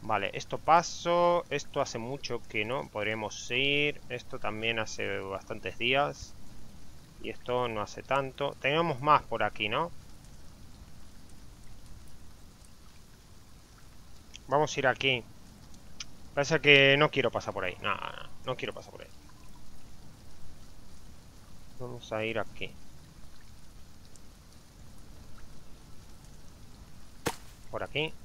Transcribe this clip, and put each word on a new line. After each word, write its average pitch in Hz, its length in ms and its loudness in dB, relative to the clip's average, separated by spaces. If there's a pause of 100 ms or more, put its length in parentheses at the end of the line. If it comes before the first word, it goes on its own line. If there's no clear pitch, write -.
Vale, 101 320 2
esto - 240 -4
paso, 175 920 6
esto 143 280 0
hace 123 200 0
mucho 123 500 -4
que 107 160 2
no, 127 240 -2
podríamos 107 600 -2
ir, 143 580 4
esto 120 300 -4
también 110 400 2
hace 101 400 0
bastantes 98 580 -4
días. 139 560 2 (920)
Y 110 60 -4
esto 123 380 0
no 110 140 0
hace 104 200 -6
tanto. 135 600 0
Teníamos 151 380 4
más 143 220 10
por 110 220 2
aquí, 104 260 2
¿no? 156 220 2 (4000)
Vamos 143 280 4
a 147 40 0
ir 131 80 6
aquí. 123 360 4 (1080)
Parece 143 280 4
que 139 360 12
no 151 140 8
quiero 120 180 4
pasar 104 240 -2
por 95 100 -2
ahí. 90 180 -2
No, 101 120 2
no, - 80 -2
no, - 280 -6 (180)
no 127 100 0
quiero 107 160 -2
pasar - 180 -12
por - 120 -14
ahí. - 40 -14 (2750)
Vamos 120 320 -6
a 110 140 2
ir 110 140 2
aquí. 98 320 -2 (4000)
Por 104 140 -4
aquí. 151 300 0 (100)